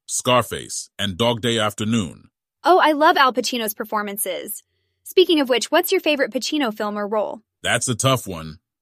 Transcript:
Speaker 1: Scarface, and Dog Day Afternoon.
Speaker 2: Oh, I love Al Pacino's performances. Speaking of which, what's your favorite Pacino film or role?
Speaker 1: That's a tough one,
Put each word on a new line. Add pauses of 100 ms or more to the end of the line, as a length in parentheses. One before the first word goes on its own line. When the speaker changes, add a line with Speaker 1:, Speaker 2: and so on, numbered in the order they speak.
Speaker 1:
Scarface, (100)
and
Dog
Day
Afternoon. (340)
Speaker 2:
Oh,
I
love
Al
Pacino's
performances. (420)
Speaking
of
which,
what's
your
favorite
Pacino
film
or
role? (200)
Speaker 1:
That's
a
tough
one, (240)